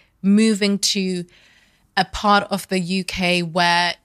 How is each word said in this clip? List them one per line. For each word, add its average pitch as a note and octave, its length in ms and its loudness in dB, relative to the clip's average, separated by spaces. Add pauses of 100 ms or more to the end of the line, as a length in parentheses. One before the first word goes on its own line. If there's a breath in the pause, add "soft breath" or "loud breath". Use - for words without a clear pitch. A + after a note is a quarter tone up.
(240 loud breath)
moving G3+ 560 2
to F#3 460 -2 (720 soft breath)
a F#3+ 80 0
part G3+ 440 2
of G3 200 -6
the F#3+ 100 -2
U F#3 240 -2
K F3+ 400 -2
where F3 600 0